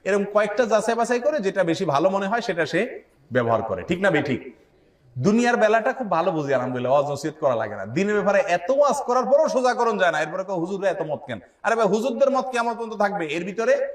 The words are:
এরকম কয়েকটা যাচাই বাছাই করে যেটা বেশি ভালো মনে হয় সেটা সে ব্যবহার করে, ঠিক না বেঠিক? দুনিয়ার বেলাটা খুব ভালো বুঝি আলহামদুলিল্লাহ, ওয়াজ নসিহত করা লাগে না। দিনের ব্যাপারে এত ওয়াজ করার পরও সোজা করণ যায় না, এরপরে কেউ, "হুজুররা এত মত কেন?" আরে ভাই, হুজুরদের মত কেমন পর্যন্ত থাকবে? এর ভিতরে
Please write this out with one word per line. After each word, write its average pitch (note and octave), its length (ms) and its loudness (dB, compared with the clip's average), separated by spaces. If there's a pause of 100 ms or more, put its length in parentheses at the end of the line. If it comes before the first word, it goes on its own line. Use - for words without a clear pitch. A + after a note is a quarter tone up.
এরকম G3 200 0
কয়েকটা G#3 420 0
যাচাই A3 280 0
বাছাই A#3 260 0
করে D4 200 0
যেটা F#3+ 240 -2
বেশি E3 200 -2
ভালো D#3 260 2
মনে G3 160 0
হয় A3+ 140 -2
সেটা E3+ 260 -2
সে G3+ 360 -4 (300)
ব্যবহার A#2 300 2
করে, F#2 200 -4
ঠিক F3 180 -2
না G3 100 4
বেঠিক? C3+ 440 -2 (640)
দুনিয়ার A#3 380 4
বেলাটা A3 360 2
খুব B3 180 -8
ভালো F3 220 2
বুঝি C#3+ 220 0
আলহামদুলিল্লাহ, B2 380 0
ওয়াজ C#3+ 200 4
নসিহত D3+ 280 -6
করা C3+ 140 2
লাগে A2 220 -4
না। G2 100 -8
দিনের F#3 280 0
ব্যাপারে G3+ 260 2
এত F3 300 0
ওয়াজ C#4 260 4
করার B3 280 0
পরও C#4 240 2
সোজা B3 260 2
করণ A3+ 240 0
যায় F3+ 140 4
না, D3+ 80 -2
এরপরে E3 240 -4
কেউ, G3 100 -6
"হুজুররা F#3 360 -2
এত E3 120 -4
মত D3+ 240 -6
কেন?" A2+ 140 -10 (220)
আরে G#3+ 120 0
ভাই, A3+ 120 2
হুজুরদের A#3 440 0
মত C4 220 0
কেমন A#3 220 -2
পর্যন্ত A3 200 -10
থাকবে? G3 320 -2
এর D#3+ 180 -4
ভিতরে A#3 500 0